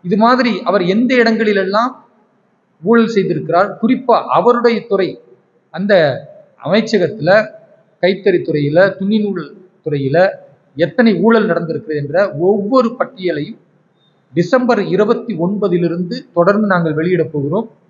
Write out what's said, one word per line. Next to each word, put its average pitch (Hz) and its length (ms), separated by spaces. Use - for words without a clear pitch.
இது 180 140
மாதிரி 233 440
அவர் 185 220
எந்த 226 320
இடங்களிலெல்லாம் 220 760
ஊழல் 226 320
செய்திருக்கிறார், 180 540
குறிப்பா 240 340
அவருடைய 233 520
துறை 185 320
அந்த 196 240
அமைச்சகத்துல 185 880
கைத்தறி 185 400
துறையில, 156 560
துணிநூல் 196 460
துறையில 147 460
எத்தனை 202 460
ஊழல் 220 260
நடந்திருக்கிறது 160 480
என்ற 151 360
ஒவ்வொரு 214 680
பட்டியலையும் 170 600
டிசம்பர் 180 520
இருபத்தி 208 520
ஒன்பதிலிருந்து 175 800
தொடர்ந்து 202 340
நாங்கள் 170 260
வெளியிடப் 160 380
போகிறோம். 151 380